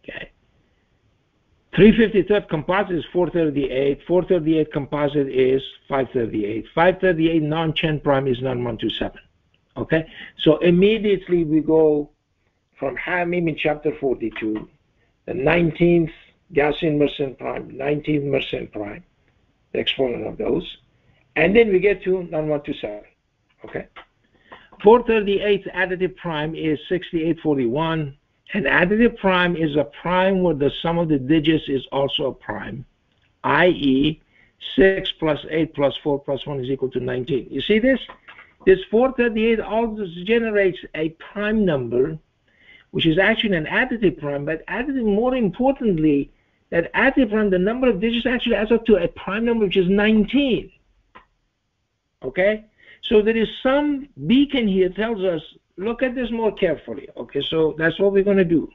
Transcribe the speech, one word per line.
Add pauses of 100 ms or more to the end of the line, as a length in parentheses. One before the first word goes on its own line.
Okay. (1400)
Three
fifty-third
composite
is
four
thirty-eight.
Four
thirty-eight
composite
is (280)
five
thirty-eight.
Five
thirty-eight
non-Chen
prime
is
nine
one
two
seven. (560)
Okay? (280)
So
immediately
we
go (680)
from
Hamim
in
chapter
forty-two, (580)
the
nineteenth (440)
Gaussian
Mersenne
prime,
nineteenth
Mersenne
prime, (680)
the
exponent
of
those. (720)
And
then
we
get
to
nine
one
two
seven. (600)
Okay? (960)
Four
thirty-eight's
additive
prime
is (120)
sixty-eight
forty-one. (360)
An
additive
prime
is
a (160)
prime
where
the (100)
sum
of
the
digits
is
also
a
prime, (580)
i
e, (540)
six
plus (100)
eight
plus
four
plus
one
is
equal
to
nineteen.
You
see
this? (640)
This (120)
four
thirty-eight
also (200)
generates (160)
a (220)
prime
number, (720)
which
is
actually
an
additive
prime,
but
additive,
more
importantly, (380)
that
additive
prime,
the
number
of
digits
actually
adds
up
to
a
prime
number,
which
is
nineteen. (1500)
Okay? (360)
So
there
is (140)
some (200)
beacon
here
tells
us, (340)
look
at
this
more
carefully.
Okay,
so
that's
what
we're
gonna
do.